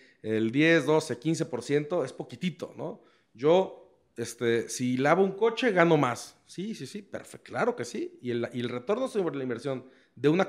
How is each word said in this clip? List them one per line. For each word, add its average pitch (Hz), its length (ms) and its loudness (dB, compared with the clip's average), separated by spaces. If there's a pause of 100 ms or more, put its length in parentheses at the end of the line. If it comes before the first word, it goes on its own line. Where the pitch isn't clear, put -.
(220)
el 110 300 0
diez, 156 340 4
doce, 151 320 0
quince 156 280 -2
por 117 180 -6
ciento 147 400 -2
es 127 80 -6
poquitito, - 640 -8
¿no? 156 260 -12 (320)
Yo, 170 560 0 (280)
este, 117 500 0
si 127 300 -2
lavo 156 260 4
un 190 80 0
coche, 226 400 0
gano 170 260 6
más". 123 480 -2
Sí, 202 300 -10
sí, 139 100 -12
sí, 208 160 -12
perfecto, - 500 -16
claro 202 240 -2
que - 100 -6
sí. - 360 -10
Y 123 100 -6
el, 117 220 -2
y 127 60 -6
el 120 100 -2
retorno 202 380 -4
sobre 170 300 -4
la 135 60 -6
inversión 127 420 -6 (300)
de 127 140 2
una 175 200 4